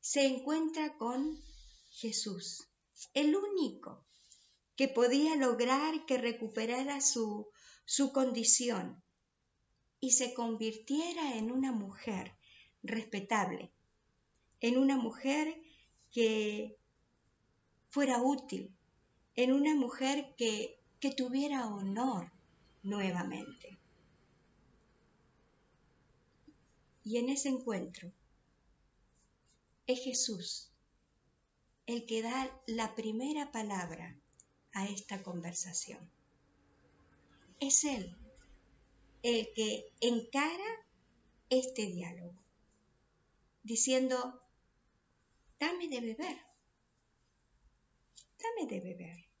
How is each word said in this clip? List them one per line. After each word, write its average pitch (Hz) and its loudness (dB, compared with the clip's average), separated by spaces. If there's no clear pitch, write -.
Se 277 4
encuentra 302 0
con 269 -2
Jesús, - -6
el 294 6
único 392 -2
que 269 4
podía 269 4
lograr 269 2
que 254 2
recuperara 240 -2
su, 214 0
su 277 2
condición 233 4
y 254 4
se 247 4
convirtiera 240 -2
en 220 -2
una 262 2
mujer 202 -4
respetable, 202 -2
en 240 4
una 269 6
mujer 285 0
que 214 0
fuera 262 2
útil, 254 -2
en 247 4
una 294 4
mujer 269 0
que, 220 -2
que 277 0
tuviera 269 0
honor 202 -2
nuevamente. 190 -4
Y 220 -2
en 247 0
ese 277 0
encuentro 208 -4
es 247 4
Jesús 226 -4
el 233 -2
que 226 0
da 262 -4
la 220 -2
primera 262 -4
palabra 180 -6
a 196 -2
esta 196 -6
conversación. 175 -8
Es 277 4
Él 196 -4
el 233 2
que - -2
encara 320 0
este 254 2
diálogo, 175 -8
diciendo, 254 2
"Dame 339 -2
de 254 -4
beber, 262 -6
dame 453 -2
de 202 -4
beber". 175 -12